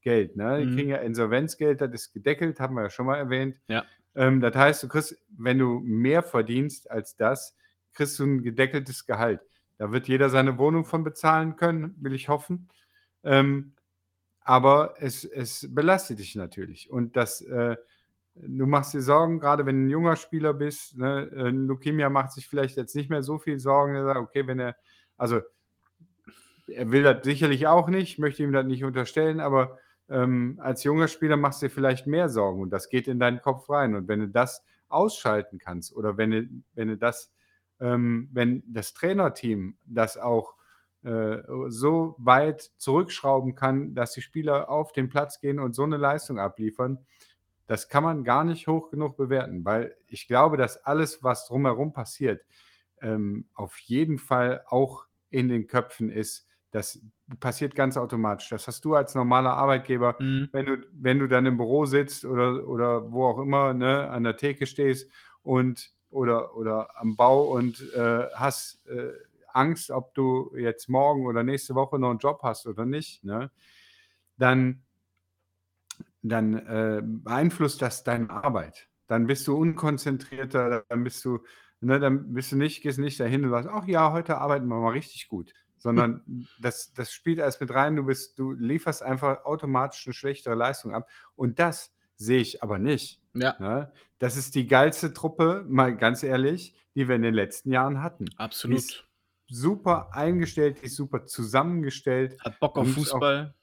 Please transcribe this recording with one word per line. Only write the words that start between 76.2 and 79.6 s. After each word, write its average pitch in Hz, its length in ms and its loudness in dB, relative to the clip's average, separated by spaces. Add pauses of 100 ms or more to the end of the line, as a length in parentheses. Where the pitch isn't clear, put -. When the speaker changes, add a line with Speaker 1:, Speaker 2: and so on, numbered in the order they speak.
Speaker 1:
dann, 110 340 2
äh, 110 480 -2
beeinflusst 135 760 0
das 120 220 -4
deine 117 260 0
Arbeit. 101 580 -4 (200)
Dann 117 200 2
bist 135 200 0
du 143 100 2
unkonzentrierter, 135 1300 -2